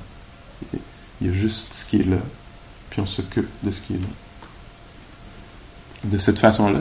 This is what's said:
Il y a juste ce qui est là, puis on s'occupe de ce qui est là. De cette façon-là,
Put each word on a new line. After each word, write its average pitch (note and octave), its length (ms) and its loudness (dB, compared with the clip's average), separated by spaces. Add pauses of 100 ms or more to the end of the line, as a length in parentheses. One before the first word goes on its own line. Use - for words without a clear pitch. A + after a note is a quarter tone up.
(1200)
Il F#2 80 0
y - 20 2
a - 20 2
juste G#2+ 400 0
ce - 120 -8
qui - 160 4
est F2+ 80 4
là, F#2 100 6 (720)
puis - 100 -2
on G2 60 0
s'occupe - 420 -2 (140)
de G2+ 80 2
ce F#2 100 -6
qui - 140 -6
est F#2+ 40 -2
là. F#2 100 -2 (2000)
De G2+ 140 2
cette G#2 220 4
façon-là, G#2 400 6